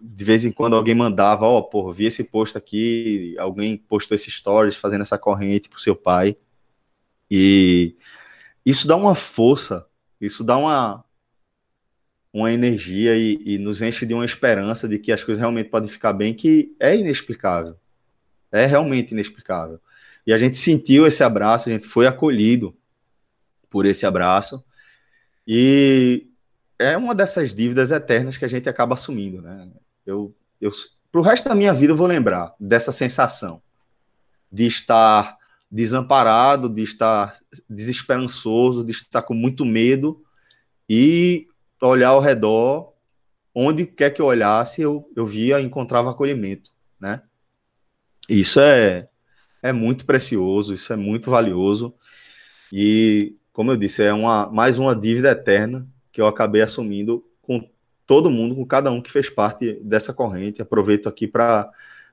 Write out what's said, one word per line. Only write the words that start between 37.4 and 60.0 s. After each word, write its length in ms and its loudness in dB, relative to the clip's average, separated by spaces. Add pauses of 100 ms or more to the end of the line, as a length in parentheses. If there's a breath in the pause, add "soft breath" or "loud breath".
desesperançoso, 1160 -4
de 80 -8
estar 300 -6
com 120 -8
muito 300 -4
medo 580 0 (640)
e 600 2 (320)
olhar 300 4
ao 100 6
redor, 720 0 (640)
onde 320 0
quer 240 0
que 100 -6
eu 60 2
olhasse, 560 0
eu, 340 -4
eu 100 -4
via, 340 -2
encontrava 500 -4
acolhimento, 600 -6 (300)
né? 220 -10 (1080)
Isso 320 2
é, 480 4 (540)
é 100 -4
muito 320 -4
precioso, 680 -2
isso 180 -12
é 40 -6
muito 340 -6
valioso 640 0 (800 soft breath)
e, 640 2 (160)
como 180 -4
eu 60 0
disse, 260 -4
é 100 4
uma, 380 0
mais 280 0
uma 160 0
dívida 360 0
eterna 580 0 (220)
que 100 -10
eu 60 2
acabei 360 0
assumindo 600 -6 (160)
com 280 -8 (380)
todo 240 6
mundo, 240 -2
com 120 -8
cada 240 0
um 100 -4
que 100 -18
fez 180 -2
parte 540 -4
dessa 300 -2